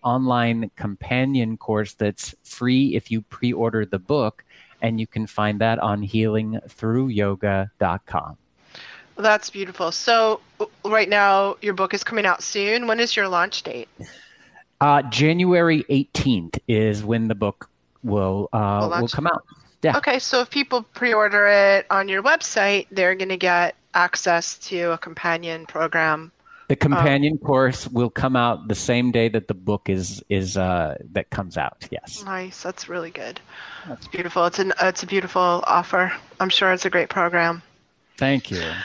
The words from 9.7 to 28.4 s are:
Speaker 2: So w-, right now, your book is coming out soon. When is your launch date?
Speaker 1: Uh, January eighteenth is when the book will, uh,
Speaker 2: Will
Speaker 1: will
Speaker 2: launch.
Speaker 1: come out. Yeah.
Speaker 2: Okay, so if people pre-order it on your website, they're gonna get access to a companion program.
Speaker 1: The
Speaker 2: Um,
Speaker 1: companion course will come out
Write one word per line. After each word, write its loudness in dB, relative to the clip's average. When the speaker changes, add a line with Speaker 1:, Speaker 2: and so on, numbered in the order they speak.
Speaker 2:
So 2
w-, -6
right 4
now, 4
your -2
book -2
is -4
coming -2
out 2
soon. -2
When 0
is 0
your 0
launch -2
date? -10
Speaker 1:
Uh, 6
January 2
eighteenth 0
is 2
when 0
the -2
book -4
will, 0
uh, 0
Speaker 2:
Will 0
Speaker 1:
will -
Speaker 2:
launch. -2
Speaker 1:
come -4
out. -2
Yeah. 2
Speaker 2:
Okay, 0
so 0
if -4
people -2
pre-order 2
it 6
on 0
your -2
website, 0
they're 2
gonna -4
get 2
access 0
to -4
a -2
companion -6
program. -2
Speaker 1:
The 2
Speaker 2:
Um, 2
Speaker 1:
companion 4
course 2
will 0
come -2
out 0